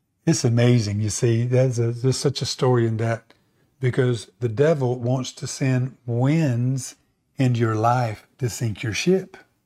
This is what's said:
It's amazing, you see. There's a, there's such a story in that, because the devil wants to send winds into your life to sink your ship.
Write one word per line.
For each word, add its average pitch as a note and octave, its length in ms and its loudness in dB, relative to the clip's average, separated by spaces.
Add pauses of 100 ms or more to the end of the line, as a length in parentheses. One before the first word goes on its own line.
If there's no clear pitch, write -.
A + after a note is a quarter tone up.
(260)
It's - 180 2
amazing, A#2 580 2
you G#2+ 80 -2
see. A#2 360 0
There's B2+ 340 0
a, A#2 120 0
there's B2 260 -2
such - 240 -2
a C3+ 40 -4
story B2 400 2
in A2+ 120 -2
that, A2+ 360 -4 (460)
because B2 500 0 (100)
the A#2+ 100 -2
devil C3 500 0
wants B2 340 -2
to - 140 -12
send C3 580 -2
winds B2+ 920 0 (420)
into B2 220 2
your A2+ 160 2
life A#2 520 0 (100)
to B2 120 -4
sink A2 340 -6
your G#2+ 100 -4
ship. F#3+ 440 -2 (280)